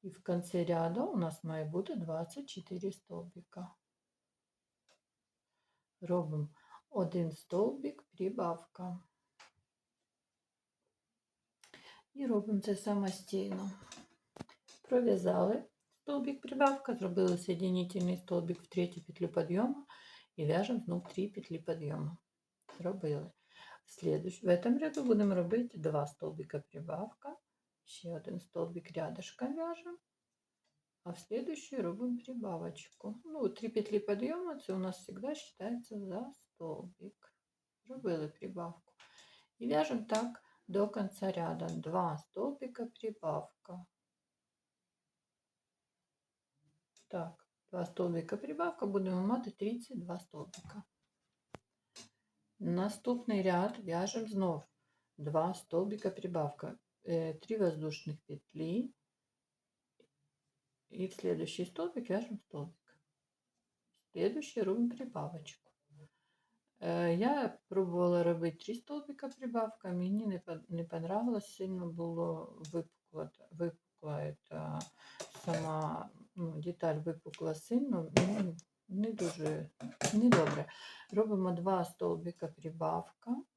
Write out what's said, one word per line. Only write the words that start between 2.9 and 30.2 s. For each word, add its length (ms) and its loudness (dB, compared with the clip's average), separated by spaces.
стовбика. 840 -12
Робимо 480 0
один 420 2
стовбик, 720 0
прибавка. 960 -4
І 120 -4
робимо 340 4
це 160 2
самостійно. 960 0
Пров'язали 800 4
стовбик, 400 -2
прибавка, 540 4
зробили 420 4
соєдинительний 800 2
стовбик 440 0
в 60 -20
третю 340 0
петлю 260 -4
підйому 580 2
і 100 0
в'яжемо 340 4
знов 280 -2
три 200 -2
петлі 320 -6
підйому. 580 -2
Зробили. 540 -2
В 60 -20
слідуч-, 520 0
в 40 2
этом 320 6
ряду 240 0
будемо 320 6
робити 420 2
два 300 2
стовбика, 520 -6
прибавка. 800 -8
Ще 240 -8
один 240 -6
столбик 520 -6
рядышком 640 -4
вяжем, 420 -4